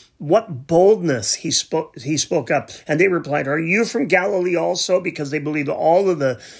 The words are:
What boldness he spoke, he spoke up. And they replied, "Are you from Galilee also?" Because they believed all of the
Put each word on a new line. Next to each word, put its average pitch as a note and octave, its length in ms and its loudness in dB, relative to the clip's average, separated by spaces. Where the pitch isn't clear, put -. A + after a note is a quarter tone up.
What E3 480 0
boldness E3+ 720 4
he - 140 -6
spoke, - 480 -4
he C3+ 200 -4
spoke D3+ 320 -2
up. C#3 200 -2
And D3+ 140 0
they F#3+ 80 4
replied, D3 400 -2
"Are D3 100 0
you F#3+ 280 0
from D3+ 220 -2
Galilee F3+ 480 0
also?" F3+ 440 0
Because D3+ 300 -6
they D3+ 80 -2
believed D3 320 -4
all E3 400 2
of E3+ 80 0
the C3 200 0